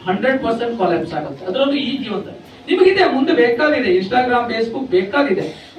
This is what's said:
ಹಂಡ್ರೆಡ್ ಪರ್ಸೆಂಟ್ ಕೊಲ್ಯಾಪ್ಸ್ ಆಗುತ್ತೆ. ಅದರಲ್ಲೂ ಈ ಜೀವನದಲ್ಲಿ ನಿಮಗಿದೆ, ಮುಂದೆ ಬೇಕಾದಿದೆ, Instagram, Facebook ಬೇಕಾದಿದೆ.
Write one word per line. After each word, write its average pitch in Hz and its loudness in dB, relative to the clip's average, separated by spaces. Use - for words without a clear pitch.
ಹಂಡ್ರೆಡ್ 233 0
ಪರ್ಸೆಂಟ್ 233 -4
ಕೊಲ್ಯಾಪ್ಸ್ 170 -2
ಆಗುತ್ತೆ. 151 -8
ಅದರಲ್ಲೂ 277 0
ಈ 269 -4
ಜೀವನದಲ್ಲಿ - -8
ನಿಮಗಿದೆ, 370 4
ಮುಂದೆ 302 2
ಬೇಕಾದಿದೆ, 240 2
Instagram, 240 0
Facebook 226 -4
ಬೇಕಾದಿದೆ. 190 -2